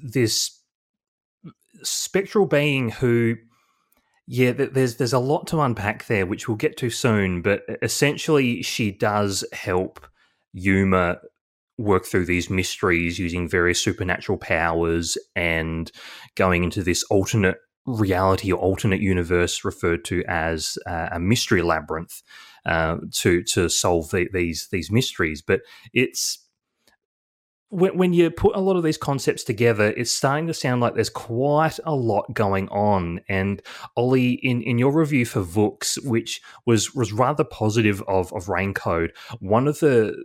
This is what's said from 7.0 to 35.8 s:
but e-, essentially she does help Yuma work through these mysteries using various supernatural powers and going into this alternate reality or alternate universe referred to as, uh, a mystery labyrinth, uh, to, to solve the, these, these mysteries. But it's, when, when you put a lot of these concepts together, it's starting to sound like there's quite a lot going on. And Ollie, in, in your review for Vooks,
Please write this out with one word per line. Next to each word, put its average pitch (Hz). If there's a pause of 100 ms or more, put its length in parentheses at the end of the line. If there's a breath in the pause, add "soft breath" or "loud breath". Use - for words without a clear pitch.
but 101
e-, 107
essentially 143
she -
does 104
help - (460)
Yuma 95 (600)
work 104
through 92
these 87
mysteries 87
using 87
various 87
supernatural 92
powers 85 (180)
and 82 (420 loud breath)
going 90
into 90
this 85
alternate 95 (260)
reality 95
or 87
alternate 95
universe 87
referred 85
to 87
as, 82 (100)
uh, 82
a 87
mystery 98
labyrinth, 80 (420 loud breath)
uh, 82 (160)
to, 87
to 87
solve 85
the, 92
these, 85
these 85
mysteries. 82
But 95 (320 loud breath)
it's, - (1300 soft breath)
when, 180
when 180
you 170
put 196
a 202
lot 190
of 170
these 156
concepts -
together, 107
it's 117
starting 147
to 160
sound 127
like 117
there's 107
quite 147
a 156
lot 113
going 98
on. 95
And 98 (360 loud breath)
Ollie, 127
in, 123
in 120
your 135
review 147
for 107
Vooks, 101